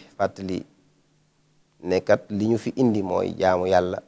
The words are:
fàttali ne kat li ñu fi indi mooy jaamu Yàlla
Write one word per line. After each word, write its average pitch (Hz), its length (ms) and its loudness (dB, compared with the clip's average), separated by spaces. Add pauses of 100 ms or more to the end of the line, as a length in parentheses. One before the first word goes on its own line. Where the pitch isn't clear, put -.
(180)
fàttali 95 400 -4 (1200)
ne 92 200 0
kat - 280 0
li 104 200 -2
ñu 113 80 2
fi 110 180 -8
indi 110 260 2
mooy 92 360 -2
jaamu 92 320 2
Yàlla 90 380 2